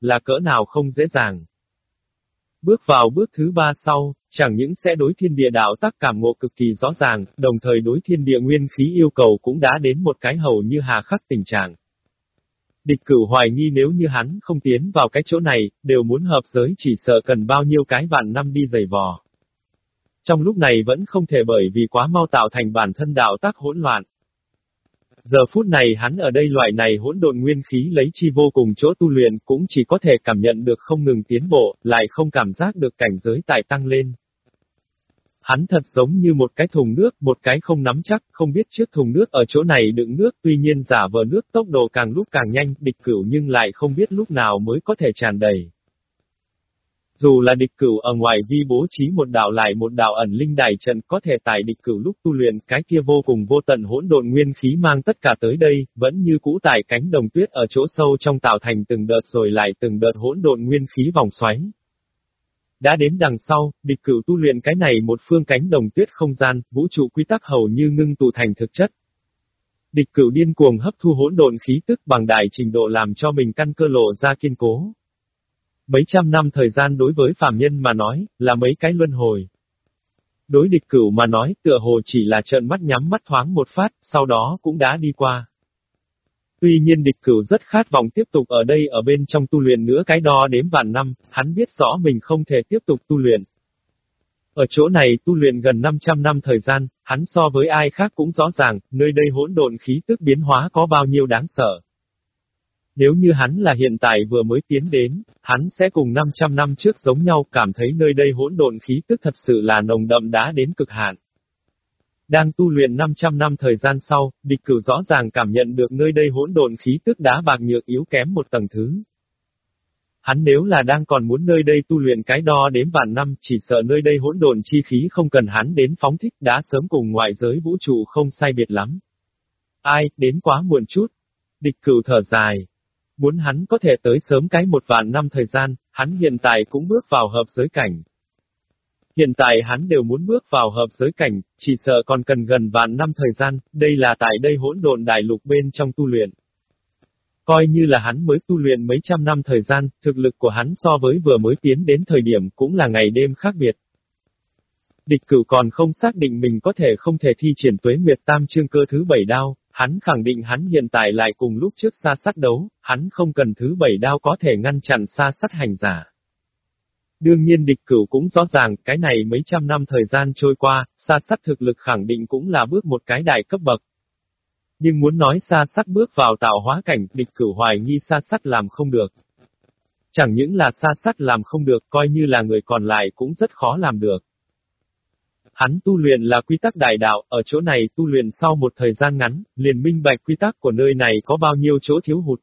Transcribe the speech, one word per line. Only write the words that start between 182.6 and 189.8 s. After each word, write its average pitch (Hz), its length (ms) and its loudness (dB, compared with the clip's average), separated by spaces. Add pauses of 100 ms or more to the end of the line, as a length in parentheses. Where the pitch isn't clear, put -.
còn 113 200 -2
lại 107 300 0
cũng 131 180 -6
rất - 180 -4
khó 131 260 -2
làm 139 220 -2
được. 101 240 -2 (1400)
Hắn 135 260 0
tu 190 120 2
luyện 139 240 4
là 117 200 0
quy 160 160 -2
tắc 226 180 -4
đại 123 220 0
đạo, 107 320 -2
ở 95 160 -2
chỗ 151 160 -4
này 131 340 -2
tu 160 100 -2
luyện 131 260 0
sau 160 240 -2
một 135 200 -2
thời 120 180 0
gian 143 240 -2
ngắn, 131 260 -4 (120)
liền 131 260 0